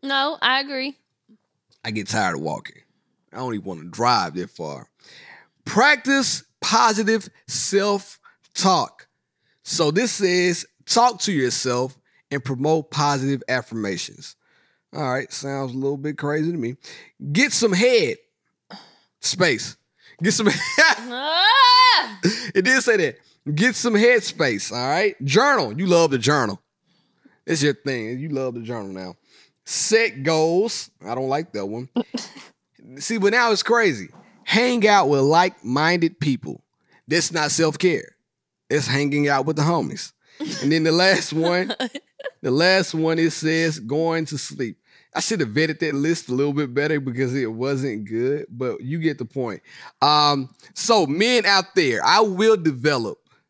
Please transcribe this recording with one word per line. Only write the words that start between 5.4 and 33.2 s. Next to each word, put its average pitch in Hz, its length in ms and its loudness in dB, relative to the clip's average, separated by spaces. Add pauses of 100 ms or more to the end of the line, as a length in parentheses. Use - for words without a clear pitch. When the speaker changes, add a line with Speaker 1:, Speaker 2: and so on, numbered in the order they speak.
Speaker 2:
Practice 277 800 2 (160)
positive 220 680 2 (180)
self-talk. - 1600 -2 (560)
So 156 280 0
this 220 200 2
says, 180 540 0 (200)
talk 233 360 2
to 208 100 -2
yourself 127 680 -2 (340)
and 143 120 -4
promote 147 480 -2
positive 139 560 0
affirmations. 110 880 -6 (560)
All 147 180 -4
right, 131 220 -4
sounds 139 420 -8
a 131 40 -8
little 139 180 -2
bit 143 220 -8
crazy 151 340 -2
to 175 60 -4
me. 123 180 -4 (560)
Get 247 220 0
some 220 180 2
head 196 460 2 (1040)
space. 170 560 -2 (460)
Get 208 100 2
some 214 140 2 (160)
<laughs> - 160 -4
Speaker 1:
Ah! 339 1400 4 (360)
Speaker 2:
It 196 100 2
did 254 160 4
say 226 160 2
that. 156 200 -2 (380)
Get 220 200 2
some 233 180 -2
head 226 300 6
space, 120 480 -2
all 120 180 -4
right? 170 340 0
Journal. 180 540 2
You 185 80 -4
love 170 260 4
the 135 60 2
journal. 120 420 0 (840)
It's 160 160 -2
your 143 140 2
thing. 123 440 -6
You 156 100 -8
love 131 260 -4
the 120 60 -10
journal 110 300 -8
now. 92 240 -12 (500)
Set 214 580 0
goals. 165 640 0 (160)
I 107 80 -8
don't 131 160 -4
like 151 240 -4
that 101 140 -6
one. 117 260 -10
<laughs> 240 60 -2 (1000)
See, 220 220 -6
but 196 140 2